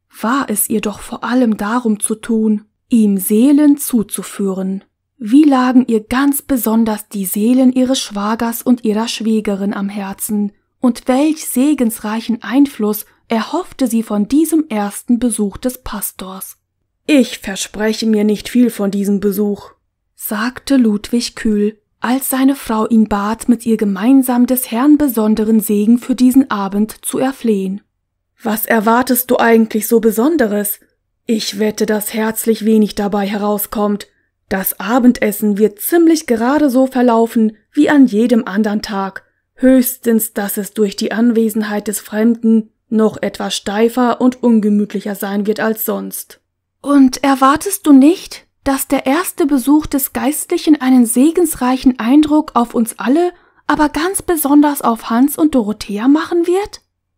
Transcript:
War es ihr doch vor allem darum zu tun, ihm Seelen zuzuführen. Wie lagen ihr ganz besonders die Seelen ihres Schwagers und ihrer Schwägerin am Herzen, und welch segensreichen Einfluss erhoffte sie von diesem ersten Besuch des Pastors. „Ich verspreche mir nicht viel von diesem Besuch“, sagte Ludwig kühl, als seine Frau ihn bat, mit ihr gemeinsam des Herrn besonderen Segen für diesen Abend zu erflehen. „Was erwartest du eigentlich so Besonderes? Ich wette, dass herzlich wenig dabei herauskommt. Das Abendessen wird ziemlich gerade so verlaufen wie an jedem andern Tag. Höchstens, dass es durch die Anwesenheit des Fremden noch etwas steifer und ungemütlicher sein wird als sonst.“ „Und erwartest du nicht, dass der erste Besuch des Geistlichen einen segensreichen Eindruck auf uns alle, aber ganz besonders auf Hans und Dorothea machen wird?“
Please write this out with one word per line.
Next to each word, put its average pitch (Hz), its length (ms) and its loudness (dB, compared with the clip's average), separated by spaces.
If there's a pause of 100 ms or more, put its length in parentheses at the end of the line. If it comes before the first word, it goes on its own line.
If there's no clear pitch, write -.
(220)
War 262 280 -2
es - 200 -4
ihr 220 100 -2
doch 208 220 -6
vor - 240 -12
allem 226 320 0
darum 214 420 -2
zu - 160 -4
tun, 220 480 -2 (240)
ihm 214 300 2
Seelen 285 600 4
zuzuführen. 196 1080 -4 (320)
Wie 254 260 4
lagen 254 440 4
ihr 226 120 0
ganz 269 420 0
besonders 220 680 -2
die 196 160 -6
Seelen 247 480 2
ihres 254 260 0
Schwagers 226 640 -4
und 240 240 0
ihrer 220 240 -2
Schwägerin 208 640 -2
am 196 160 -6
Herzen, 202 640 -6 (260)
und 247 300 -2
welch 294 380 0
segensreichen 226 960 -2
Einfluss 214 640 0 (220)
erhoffte 254 600 -4
sie 226 160 -2
von 208 260 -4
diesem 311 400 0
ersten 214 500 -2
Besuch 214 380 -2
des 247 220 -6
Pastors. - 800 -12 (500)
„Ich 269 320 2
verspreche 214 640 -6
mir 214 180 2
nicht 208 240 -2
viel 240 220 2
von 202 220 -2
diesem 202 280 -2
Besuch“, 202 520 -2 (440)
sagte 240 640 -4
Ludwig 233 580 0
kühl, 208 420 -2 (220)
als 254 300 -2
seine 269 260 2
Frau 220 320 -4
ihn 220 220 2
bat, 208 400 -4
mit 233 160 0
ihr 220 100 2
gemeinsam 240 680 2
des 254 260 -4
Herrn 277 260 4
besonderen 220 600 2
Segen 208 380 2
für 247 180 -2
diesen 254 360 4
Abend 202 520 -4
zu - 140 -6
erflehen. 208 640 -2 (640)
„Was 214 240 -4
erwartest 233 640 0
du - 80 2
eigentlich 226 480 2
so 233 140 4
Besonderes? 220 800 0 (440)
Ich 214 320 -4
wette, 208 300 -2
dass 208 260 -4
herzlich 220 500 -2
wenig 214 300 2
dabei 202 320 -4
herauskommt. 208 800 -4 (420)
Das 190 300 -6
Abendessen 214 800 0
wird 208 220 0
ziemlich 330 480 2
gerade 262 420 0
so 262 160 2
verlaufen 226 720 0 (140)
wie 294 180 2
an 285 160 6
jedem 220 400 2
andern 208 380 -2
Tag. 196 400 -8 (320)
Höchstens, 247 760 2
dass 202 240 -8
es 196 160 -8
durch 208 240 -2
die - 160 -4
Anwesenheit 214 760 0
des 208 140 -6
Fremden 226 680 0 (180)
noch 220 340 0
etwas 202 320 -6
steifer 233 640 0
und 247 220 0
ungemütlicher 208 720 0
sein 202 320 -4
wird 214 140 -2
als 220 240 -4
sonst.“ 196 560 -10 (400)
„Und 269 420 2
erwartest 277 640 0
du 294 60 8
nicht, 285 520 4 (200)
dass 269 220 -2
der 269 200 -2
erste 320 400 -2
Besuch 285 400 2
des - 240 -4
Geistlichen 294 680 0
einen 254 240 4
segensreichen 262 920 2
Eindruck 302 540 2
auf 214 220 -2
uns 226 240 -2
alle, 311 320 0 (340)
aber 294 240 0
ganz 349 320 -4
besonders 294 600 0
auf 226 280 -4
Hans 247 280 0
und 302 180 0
Dorothea 208 520 -4
machen 330 380 0
wird?“ 392 360 -4 (360)